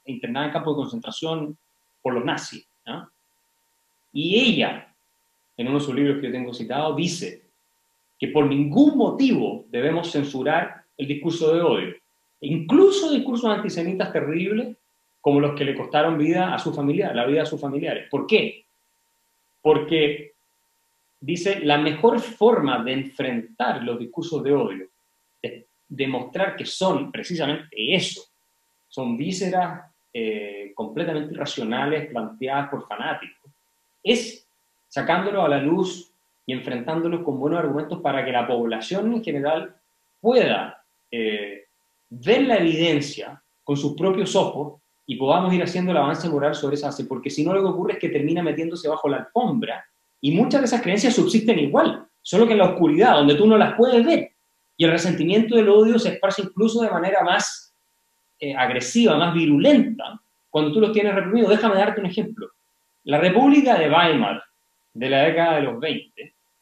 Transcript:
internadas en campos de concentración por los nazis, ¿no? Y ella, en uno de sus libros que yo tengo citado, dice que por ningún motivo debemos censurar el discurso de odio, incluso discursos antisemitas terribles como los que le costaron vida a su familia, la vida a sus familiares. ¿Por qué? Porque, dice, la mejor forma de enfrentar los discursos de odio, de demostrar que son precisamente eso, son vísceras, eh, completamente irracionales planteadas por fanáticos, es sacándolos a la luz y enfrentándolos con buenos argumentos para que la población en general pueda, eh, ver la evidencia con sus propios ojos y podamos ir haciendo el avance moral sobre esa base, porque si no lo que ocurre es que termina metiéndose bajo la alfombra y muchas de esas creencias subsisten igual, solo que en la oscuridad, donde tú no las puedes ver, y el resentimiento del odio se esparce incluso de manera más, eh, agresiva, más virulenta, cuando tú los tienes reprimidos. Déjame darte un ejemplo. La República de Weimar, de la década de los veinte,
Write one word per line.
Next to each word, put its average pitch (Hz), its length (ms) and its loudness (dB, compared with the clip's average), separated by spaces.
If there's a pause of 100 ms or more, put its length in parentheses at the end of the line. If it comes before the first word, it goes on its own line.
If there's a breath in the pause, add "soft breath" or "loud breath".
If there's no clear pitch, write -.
internadas 127 420 -6
en 143 60 -6
campos 151 220 -4
de 143 60 -2
concentración 151 760 -8 (440)
por 127 120 -4
los 123 120 -4
nazis, 147 420 -8 (180)
¿no? 143 240 -14 (1040)
Y 170 280 0
ella, 165 540 -2 (600)
en 120 120 -8
uno 139 120 -2
de 143 60 -4
sus 131 100 -6
libros 143 240 0
que 139 80 -6
yo 113 60 -6
tengo 123 200 -8
citado, 139 420 -6
dice 139 480 -6 (760)
que - 80 -6
por 147 180 2
ningún 147 520 4
motivo 202 720 0
debemos 160 420 -2
censurar 143 720 -4 (140)
el 139 100 -8
discurso 156 460 0
de 170 80 2
odio, 98 340 0 (460)
incluso 302 720 4
discursos 240 380 0
antisemitas 190 640 -4
terribles 180 640 -4 (460)
como 143 180 4
los 143 160 0
que - 80 -4
le 139 120 -2
costaron 151 420 0
vida 170 360 0
a 120 60 -4
su 160 140 -6
familia, 147 400 -2
la 120 120 -2
vida 147 180 0
a - 20 -4
sus 147 160 -8
familiares. 143 480 -6
¿Por 143 160 -4
qué? - 400 -2 (960)
Porque, 151 720 0 (840)
dice, 175 400 -4
la 147 180 2
mejor 165 420 2
forma 147 640 2
de 127 100 -4
enfrentar 127 880 -6
los 120 160 -6
discursos 143 440 -8
de 139 80 0
odio, 101 360 -2 (560)
de - 240 -14 (200)
demostrar 135 680 -6
que 117 100 -12
son 151 460 -2
precisamente 156 640 -6
eso, 127 480 -2 (640)
son 123 280 -6
vísceras, 180 680 -4 (300)
eh, 104 640 -8
completamente 151 580 -6
irracionales 139 760 -6
planteadas 131 600 -6
por 127 180 -10
fanáticos, - 640 -10 (520)
es 233 440 -2 (400)
sacándolos 185 580 0
a - 20 2
la 143 120 2
luz 180 520 -2 (340)
y 131 80 -8
enfrentándolos 160 680 -4
con 131 160 -4
buenos 156 200 -2
argumentos 151 420 -4
para 135 240 -2
que 131 60 -6
la 120 160 -2
población 123 640 -2
en 226 100 -4
general 151 520 -4 (440)
pueda, 180 640 0 (280)
eh, 104 540 -6 (440)
ver 147 320 0
la 247 160 2
evidencia 156 840 -2 (220)
con 143 140 -4
sus 143 160 -4
propios 190 420 -2
ojos 147 460 -2 (240)
y 131 100 -10
podamos 170 380 2
ir 180 100 2
haciendo 180 280 -4
el 170 60 0
avance 151 300 0
moral 147 280 -2
sobre 143 200 -4
esa 143 120 -6
base, 135 180 -8
porque 131 240 -8
si 151 160 -4
no 175 80 0
lo 196 80 2
que 190 80 0
ocurre 170 240 -2
es - 60 -10
que - 100 -4
termina 160 340 -2
metiéndose 160 460 -4
bajo 151 180 -2
la 135 100 -2
alfombra 120 680 -4 (340)
y 143 120 0
muchas 247 280 2
de 254 60 2
esas 233 160 0
creencias 208 340 0
subsisten 214 420 4
igual, 147 480 2 (160)
solo 208 240 4
que 226 60 2
en 214 80 4
la 180 120 6
oscuridad, 175 420 6
donde 143 220 6
tú 202 120 6
no 220 100 8
las 190 180 4
puedes 233 300 6
ver, - 260 2 (440)
y 160 80 2
el 165 80 6
resentimiento 180 640 2
del 214 140 6
odio 220 280 8
se 185 120 0
esparce 196 320 -2
incluso 220 400 0
de 220 80 0
manera 185 340 0
más, - 500 -2 (680)
eh, 139 160 -6
agresiva, 135 640 2
más 170 160 2
virulenta, 170 840 4 (300)
cuando 156 240 0
tú 220 80 2
los 208 100 4
tienes 208 220 2
reprimidos. 190 380 0
Déjame 214 240 2
darte 196 240 2
un 196 80 -4
ejemplo. - 420 -6 (540)
La 147 160 0
República 240 580 6
de 156 120 2
Weimar, 143 540 2 (500)
de 120 160 -4
la 135 140 4
década 165 340 2
de 143 40 2
los 120 180 -4
veinte, - 540 -8 (280)